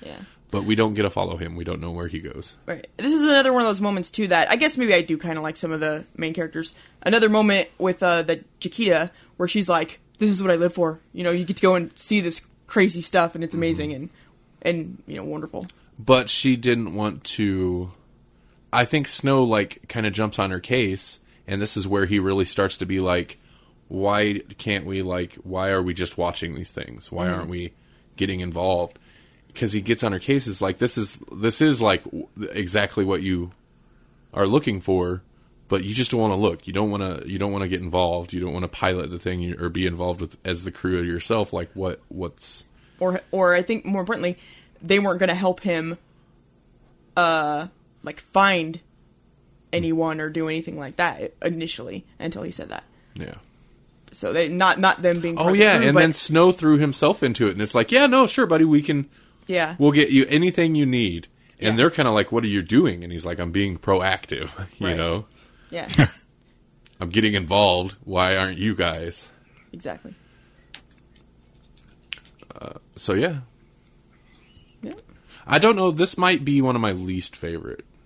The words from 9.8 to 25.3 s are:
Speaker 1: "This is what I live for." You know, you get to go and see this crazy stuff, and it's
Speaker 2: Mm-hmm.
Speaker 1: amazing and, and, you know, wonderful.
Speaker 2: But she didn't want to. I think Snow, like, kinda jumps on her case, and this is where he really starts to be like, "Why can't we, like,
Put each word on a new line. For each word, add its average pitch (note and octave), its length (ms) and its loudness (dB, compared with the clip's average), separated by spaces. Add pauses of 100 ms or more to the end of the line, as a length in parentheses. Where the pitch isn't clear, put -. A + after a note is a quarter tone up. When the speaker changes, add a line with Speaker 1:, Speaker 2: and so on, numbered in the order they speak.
Speaker 1:
"This G#3+ 100 2
is G3 140 0
what F#3+ 80 2
I E3+ 60 4
live F3 160 2
for." D#3+ 260 0 (140)
You F3+ 100 -8
know, F3 80 0
you F3 140 0
get F#3 120 -4
to - 60 -2
go F#3 140 6
and E3+ 200 -4
see G#3 240 0
this E3+ 200 -4 (260)
crazy F3+ 340 2
stuff, E3+ 360 0
and E3 80 -6
it's E3 100 -8
Speaker 2:
Mm-hmm. E3+ 80 -4
Speaker 1:
amazing D#3 300 -2
and, C#3 180 -12 (520)
and, E3+ 440 -4
you - 100 -14
know, - 80 -10
wonderful. D#3 420 -10 (340)
Speaker 2:
But B2+ 280 4
she C3 280 2
didn't A#2 380 0
want G#2 280 -4 (160)
to. F#2 520 -2 (840)
I A#2+ 140 4
think D3 200 0
Snow, C3+ 380 2
like, G#2+ 440 0
kinda A2 220 -4
jumps G#2+ 300 -2
on F#2+ 100 0
her F#2 100 -4
case, G#2+ 600 -4 (260)
and G2 160 -4
this G#2+ 140 -4
is F#2+ 100 -2
where G2 200 2
he G2+ 120 0
really G2 260 2
starts G2 340 -2
to F#2 80 -6
be F#2+ 120 -4
like, F2+ 400 -2 (480)
"Why G2+ 540 0 (180)
can't G2+ 260 -4
we, F#2+ 180 -6
like, F2+ 420 -6